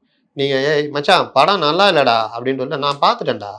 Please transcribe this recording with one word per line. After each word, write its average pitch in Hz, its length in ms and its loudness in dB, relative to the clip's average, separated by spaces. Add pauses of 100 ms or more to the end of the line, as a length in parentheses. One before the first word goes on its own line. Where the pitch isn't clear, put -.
(340)
நீங்க, 139 280 -2
"ஏய் 147 260 0
மச்சான், 147 440 0
படம் 175 280 2
நல்லா 165 300 2
இல்லடா" 117 480 2
அப்படின்னு 131 200 -4
சொல்லிட்டு, 131 200 -6
"நான் 139 240 -4
பார்த்துட்டேன்டா." 147 580 -2